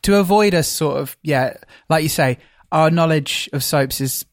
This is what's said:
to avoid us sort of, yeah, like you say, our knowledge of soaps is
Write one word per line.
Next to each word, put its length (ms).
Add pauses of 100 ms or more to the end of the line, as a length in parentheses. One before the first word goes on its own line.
to 140
avoid 360
us 140
sort 300
of, 260
yeah, 340 (320)
like 140
you 60
say, 280 (340)
our 180
knowledge 640
of 120
soaps 360
is 340